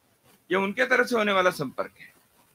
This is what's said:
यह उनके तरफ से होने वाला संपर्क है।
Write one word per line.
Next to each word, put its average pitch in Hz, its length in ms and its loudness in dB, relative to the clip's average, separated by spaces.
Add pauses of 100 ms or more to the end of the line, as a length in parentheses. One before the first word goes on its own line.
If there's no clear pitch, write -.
(520)
यह 185 60 2
उनके 208 280 0
तरफ 247 200 2
से 240 100 -2
होने 208 160 0
वाला 185 180 4
संपर्क 131 480 -6
है। - 160 -20 (400)